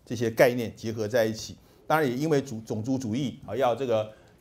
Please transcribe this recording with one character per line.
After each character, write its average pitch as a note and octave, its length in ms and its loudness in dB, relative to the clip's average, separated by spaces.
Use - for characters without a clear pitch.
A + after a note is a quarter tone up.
这 B2+ 100 -8
些 A2+ 140 0
概 A#2+ 240 6
念 A2 220 -4
结 A2+ 160 -6
合 G#2+ 160 -4
在 A2+ 180 2
一 A2+ 80 0
起。 A2 240 -12
当 D#3 120 2
然 D3+ 80 2
也 A#2+ 80 -2
因 D3+ 140 -2
为 D3 100 4
主-， A2+ 220 -8
种 A2 220 -6
族 C3 120 -2
主 A#2 200 -2
义， B2+ 320 -4
啊， G2+ 80 -8
要 B2 200 2
这 C3 120 -4
个， A2 260 0